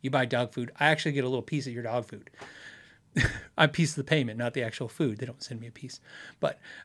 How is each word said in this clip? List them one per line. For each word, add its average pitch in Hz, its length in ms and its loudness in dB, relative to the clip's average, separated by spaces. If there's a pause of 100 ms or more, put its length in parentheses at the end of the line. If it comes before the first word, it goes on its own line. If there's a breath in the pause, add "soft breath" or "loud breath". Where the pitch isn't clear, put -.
You 131 80 -2
buy 131 160 4
dog 123 280 0
food. 123 260 -4
I 147 80 6
actually 160 260 4
get 139 120 2
a 127 40 0
little 127 140 0
piece 135 240 -4
of 123 60 -6
your 120 100 -6
dog 117 220 -2
food. - 240 -16 (840 loud breath)
<laughs> - 420 0
A 156 100 8
piece 151 240 2
of - 60 -6
the 139 60 0
payment, 131 360 2
not 120 140 -2
the 127 100 0
actual 117 240 -4
food. 113 320 0
They 127 60 -6
don't 123 180 -10
send 117 180 -8
me 117 60 -12
a 117 40 -16
piece. - 280 -14 (400 loud breath)
But, 135 200 -2 (260 loud breath)